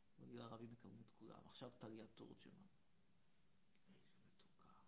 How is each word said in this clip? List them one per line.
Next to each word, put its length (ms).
בגליל 220
הערבי 300
מקבלים 340
את 60
כולם. 340
עכשיו 240
טליה 360
תורג'מן. 520
איזה 360
מתוקה. 480